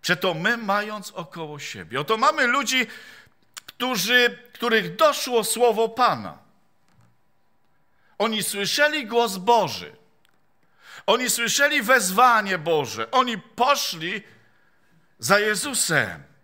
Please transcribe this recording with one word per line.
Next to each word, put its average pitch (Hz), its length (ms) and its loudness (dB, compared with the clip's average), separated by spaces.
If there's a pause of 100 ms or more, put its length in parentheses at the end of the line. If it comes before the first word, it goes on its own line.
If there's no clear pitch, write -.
Przeto 180 300 -2
my, 196 240 -2
mając 208 540 -6
około 165 480 -12
siebie. 110 420 -8
Oto 220 160 -2
mamy 285 300 2
ludzi, 254 400 0 (760)
którzy, 247 720 0 (160)
których 214 420 -2
doszło 269 480 2
słowo 226 460 2
Pana. 147 480 -2 (1800)
Oni 220 260 -2
słyszeli 294 640 -2
głos 226 300 0
Boży. 185 580 0 (1080)
Oni 240 240 2
słyszeli 277 520 0
wezwanie 214 760 4
Boże. 147 540 -2
Oni 247 260 0
poszli 202 840 -2 (1000)
za 147 200 2
Jezusem. 180 840 -2 (200)